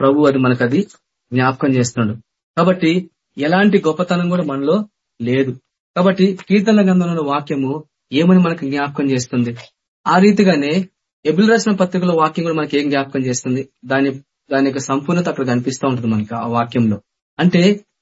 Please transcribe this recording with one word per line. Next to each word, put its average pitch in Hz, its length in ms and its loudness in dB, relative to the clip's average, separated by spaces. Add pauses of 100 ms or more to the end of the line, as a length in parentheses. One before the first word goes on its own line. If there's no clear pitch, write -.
ప్రభు 139 220 2
అది 135 160 2
మనకు 123 260 0
అది 139 180 0 (500)
జ్ఞాపకం 131 420 0
చేస్తున్నాడు. 120 440 -2 (400)
కాబట్టి 180 520 0 (280)
ఎలాంటి 185 400 2
గొప్పతనం 175 500 -2
కూడా 180 140 -2
మనలో 147 420 -2 (380)
లేదు. 127 300 -2 (440)
కాబట్టి 190 420 0 (100)
కీర్తనల 208 360 2
గ్రంథంలోని 175 380 0
వాక్యము 143 640 -4 (280)
ఏమని 170 260 4
మనకు 165 260 0
జ్ఞాపకం 143 460 -2
చేస్తుంది? 123 460 -2 (500)
ఆ 170 120 2
రీతిగానే 185 680 2 (380)
ఎబ్రిల్ 185 240 4
రాసిన 220 220 2
పత్రికలో 180 420 0
వాక్యం 156 300 0
కూడా 165 120 -2
మనకి 147 240 -2
ఏం 143 100 -2
జ్ఞాపకం 139 300 -2
చేస్తుంది? 127 480 -4 (160)
దాని, 135 260 0 (420)
దాని 139 140 2
యొక్క 135 120 -4
సంపూర్ణత 147 500 -2
అక్కడ 143 180 -4
కనిపిస్తూ 127 420 -2
ఉంటుంది 120 200 -2
మనకి 107 260 -4
ఆ 113 120 -8
వాక్యంలో. 117 540 -2 (380)
అంటే 180 420 2 (220)